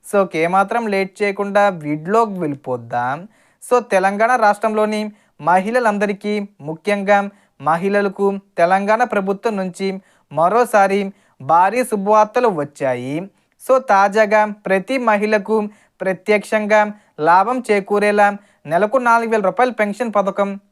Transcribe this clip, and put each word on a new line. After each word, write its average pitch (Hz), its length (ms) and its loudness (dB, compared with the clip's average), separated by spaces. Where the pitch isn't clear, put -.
So, 208 80 0
ఏమాత్రం 196 400 0
లేట్ 196 180 -2
చేయకుండా 202 420 0
వీడియోలోకి 185 580 -2
వెళ్ళిపోద్దాం. 127 760 -6
So, 254 80 2
తెలంగాణ 202 400 2
రాష్ట్రంలోని 214 560 0
మహిళలందరికీ, 202 880 0
ముఖ్యంగా 202 500 0
మహిళలకు 196 580 0
తెలంగాణ 196 420 2
ప్రభుత్వం 202 460 -2
నుంచి 190 280 -6
మరోసారి 196 600 2
భారీ 196 400 4
శుభవార్తలు 214 600 2
వచ్చాయి. 135 560 -4
So, 262 80 4
తాజాగా 208 480 2
ప్రతి 190 300 -2
మహిళకు 214 480 0
ప్రత్యక్షంగా 208 760 0
లాభం 202 300 4
చేకూరేలా 208 600 2
నెలకు 208 260 2
నాలుగు 233 240 2
వేల 214 160 0
రూపాయల 247 320 0
పెన్షన్ 208 360 -4
పథకం 196 320 -2